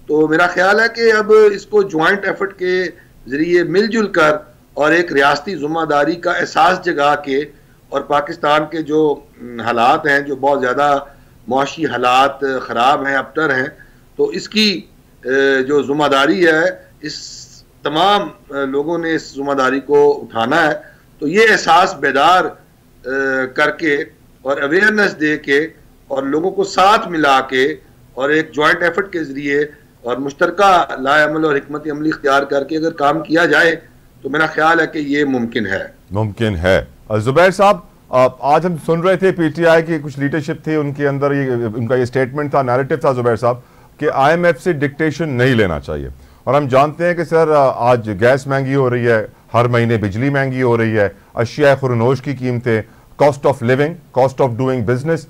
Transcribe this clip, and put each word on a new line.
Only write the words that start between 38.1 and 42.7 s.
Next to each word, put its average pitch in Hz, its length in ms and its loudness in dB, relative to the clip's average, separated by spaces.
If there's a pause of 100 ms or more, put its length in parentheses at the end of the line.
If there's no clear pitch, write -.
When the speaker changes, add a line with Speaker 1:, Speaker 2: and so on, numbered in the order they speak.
Speaker 2:
अ, 127 160 4 (140)
आज 156 240 2
हम 180 100 -4
सुन 165 260 -2
रहे 185 140 2
थे 185 160 2
पीटीआई 165 500 2
की 160 160 -4
कुछ 143 200 -12
leadership 143 480 -4
थी, 156 100 -2
उनके 143 300 -2
अंदर 139 260 0
ये, 131 320 -2
उनका 117 320 -2
ये 127 100 0
statement 135 480 -4
था, 143 80 2
narrative 131 420 -2